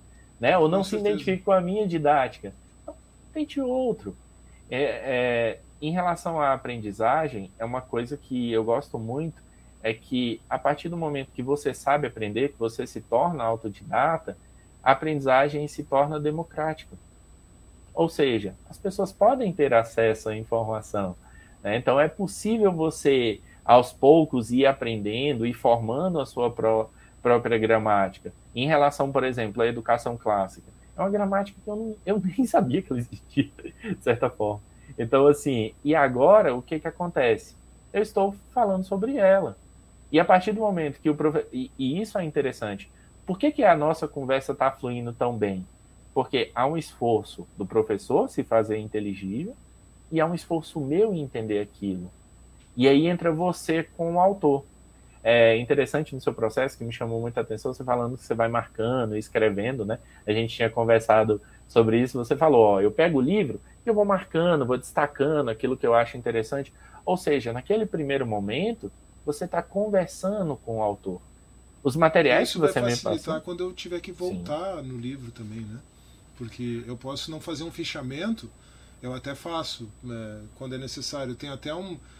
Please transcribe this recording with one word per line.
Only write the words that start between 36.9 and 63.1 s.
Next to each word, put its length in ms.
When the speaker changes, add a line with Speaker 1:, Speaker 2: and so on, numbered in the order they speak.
Speaker 1:
Eu 100
estou 320
falando 320
sobre 320
ela. 400
E 80
a 40
partir 280
do 80
momento 400
que 100
o 40
profe-, 380
e, 260
e 220
isso 180
é 60
interessante. 640
Por 120
que 120
que 140
a 120
nossa 300
conversa 480
tá 160
fluindo 420
tão 240
bem? 300
Porque 400
há 120
um 120
esforço 680
do 80
professor 640
se 140
fazer 340
inteligível 760
e 100
há 40
um 100
esforço 460
meu 320
em 80
entender 400
aquilo. 500
E 120
aí 200
entra 240
você 500
com 180
o 60
autor. 440
É 360
interessante 560
no 60
seu 120
processo, 460
que 60
me 80
chamou 280
muita 200
atenção, 340
você 80
falando 340
que 80
você 80
vai 160
marcando, 680
escrevendo, 680
né? 140
A 60
gente 220
tinha 160
conversado 720
sobre 320
isso, 160
você 200
falou, 280
ó, 160
eu 120
pego 260